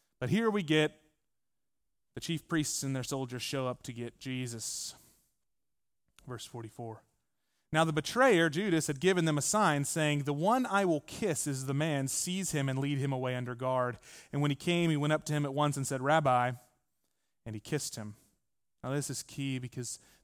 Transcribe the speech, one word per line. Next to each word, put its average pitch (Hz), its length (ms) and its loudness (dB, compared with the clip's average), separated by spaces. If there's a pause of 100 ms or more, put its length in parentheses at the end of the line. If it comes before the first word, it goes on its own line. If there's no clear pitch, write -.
(200)
But 127 120 -2
here 220 180 4
we 202 140 2
get 156 360 2 (1160)
the 120 60 -14
chief 165 260 -4
priests 156 340 -2
and 135 140 -2
their 127 80 -4
soldiers 127 400 -6
show 135 240 -4
up 123 160 -6
to 123 100 -12
get 117 260 -10
Jesus. 127 760 -8 (1300)
Verse 123 160 -12
forty-four. 113 600 -12 (680)
Now 156 120 6
the 160 100 0
betrayer, 165 560 4
Judas, 165 380 0
had 143 120 -2
given 180 260 4
them 151 120 2
a 139 60 0
sign, 156 420 4
saying, 147 380 2
"The 143 100 0
one 214 320 2
I 196 200 2
will 156 160 2
kiss - 440 -2
is 135 220 -4
the 139 80 0
man. 143 320 0
Seize 180 440 -2
him 143 160 0
and 131 120 -2
lead 143 180 0
him 139 160 0
away 127 220 -2
under 123 180 -4
guard." 127 460 -2 (340)
And 143 80 0
when 147 80 4
he 139 60 0
came, 170 340 2
he 156 80 2
went 147 160 2
up 156 120 0
to 151 80 -2
him 147 120 0
at 135 80 -4
once 143 240 2
and 135 80 -2
said, 131 160 -4
"Rabbi," 131 520 4 (920)
and 110 100 -8
he 107 60 -10
kissed - 340 -6
him. 107 200 -10 (680)
Now 127 80 -6
this 143 200 -4
is 127 100 -8
key 135 380 -6
because 123 400 -10 (240)